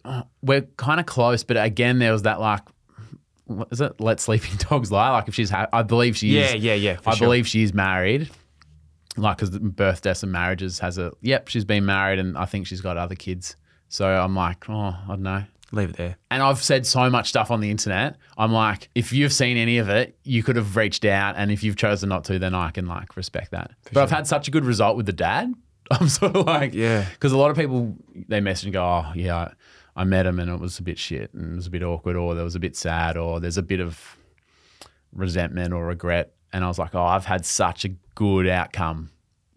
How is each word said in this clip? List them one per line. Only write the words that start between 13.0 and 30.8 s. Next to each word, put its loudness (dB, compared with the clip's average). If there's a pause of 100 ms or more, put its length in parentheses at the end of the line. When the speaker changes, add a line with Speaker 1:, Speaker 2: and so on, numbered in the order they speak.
Speaker 1:
kids. -10 (320)
So -2
I'm 2
like, -2
"Oh, -6 (300)
I -14
don't -6
know." -4 (280)
Speaker 2:
Leave -2
it -12
there. -6 (140)
Speaker 1:
And 0
I've 2
said 2
so 4
much 2
stuff 0
on 2
the 0
internet. -2 (200)
I'm 2
like, 0
"If -2
you've 2
seen 2
any 2
of 2
it, 0
you 0
could 0
have -2
reached 0
out. 2
And 0
if 0
you've -2
chosen 0
not -2
to, -2
then -2
I -2
can, -6
like, -10
respect -10
that." -10 (140)
Speaker 2:
For -12
Speaker 1:
But 6
I've 2
Speaker 2:
sure. 2
Speaker 1:
had -4
such -2
a -6
good 0
result 2
with -4
the 0
dad. -2 (180)
<laughs> -18
I'm 2
sort 2
of 4
like, 0
Speaker 2:
Yeah. 2 (120)
Speaker 1:
'cause 2
a 4
lot 6
of -2
people, -2 (320)
they 0
message -2
and -4
go, 0
"Oh, 0
yeah, -2
I, -4 (500)
I 2
met 4
him 0
and -2
it -6
was -8
a -10